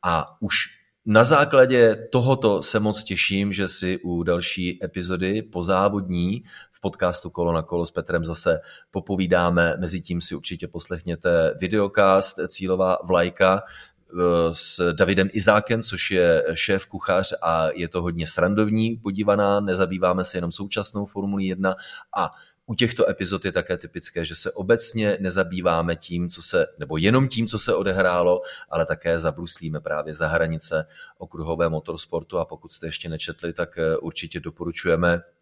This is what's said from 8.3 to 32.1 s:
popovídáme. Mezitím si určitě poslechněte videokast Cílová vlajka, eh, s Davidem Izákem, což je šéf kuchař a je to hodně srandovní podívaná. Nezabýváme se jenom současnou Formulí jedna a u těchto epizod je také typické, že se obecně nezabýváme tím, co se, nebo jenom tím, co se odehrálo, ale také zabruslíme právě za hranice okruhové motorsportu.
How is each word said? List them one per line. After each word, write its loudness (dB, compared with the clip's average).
popovídáme. 2
Mezitím -4
si -6
určitě -10
poslechněte 0
videokast 2
Cílová 0
vlajka, 2
eh, -20
s 0
Davidem 2
Izákem, 2
což -4
je 4
šéf -2
kuchař -2
a 0
je -6
to -4
hodně -4
srandovní 0
podívaná. 2
Nezabýváme 0
se -4
jenom -2
současnou -4
Formulí -4
jedna -2
a -2
u -4
těchto 0
epizod -4
je -2
také -2
typické, -8
že -8
se -4
obecně 0
nezabýváme 0
tím, -6
co -8
se, 0
nebo -6
jenom 4
tím, -2
co -4
se 0
odehrálo, 2
ale 0
také -2
zabruslíme -6
právě -6
za -4
hranice -2
okruhové -4
motorsportu. -6